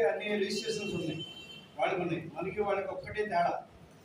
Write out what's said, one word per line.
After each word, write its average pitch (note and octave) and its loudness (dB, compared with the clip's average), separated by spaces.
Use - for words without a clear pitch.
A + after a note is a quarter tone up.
అన్ని G#3 2
రిజిస్ట్రేషన్స్ G#3 0
ఉన్నాయి, D#3+ -2
వాళ్ళకు F3+ 2
ఉన్నాయి. D#3+ -2
మనకి F#3+ -2
వాళ్ళకి G3 2
ఒక్కటే - -2
తేడా, G#3+ 2